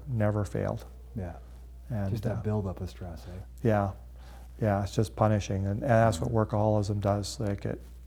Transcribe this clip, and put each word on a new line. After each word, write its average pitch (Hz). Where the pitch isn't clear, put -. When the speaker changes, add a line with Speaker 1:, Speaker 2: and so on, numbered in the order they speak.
Speaker 1:
never 107
failed. 101
Speaker 2:
Yeah. 90
Speaker 1:
And, 101
Speaker 2:
Just 104
that 110
Speaker 1:
uh, 90
Speaker 2:
buildup 104
of 90
stress, 85
eh? 90
Speaker 1:
Yeah. 104
Yeah, 101
it's 98
just 113
punishing, 101
and, 104
and 139
that's 113
what 131
Speaker 2:
Mm-hmm. 110
Speaker 1:
workaholism 104
does. 101
Like, 101
it, 110